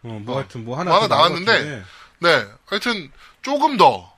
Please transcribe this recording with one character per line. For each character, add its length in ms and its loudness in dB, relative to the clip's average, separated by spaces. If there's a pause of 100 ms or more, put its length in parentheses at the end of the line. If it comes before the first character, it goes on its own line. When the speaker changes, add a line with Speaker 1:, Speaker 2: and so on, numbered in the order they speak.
Speaker 1:
어, 40 -14 (160)
뭐 120 -8
Speaker 2:
어. 40 -2
Speaker 1:
하여튼 260 -12
뭐 140 -8
하나 120 -2
Speaker 2:
뭐 80 4
하나 80 0
Speaker 1:
더 80 0
나온 180 4
것 100 -8
Speaker 2:
나왔는데, 80 0
Speaker 1:
같은데. 340 -2 (360)
Speaker 2:
네, 260 2 (180)
하여튼 460 -6 (300)
조금 360 0
더 400 4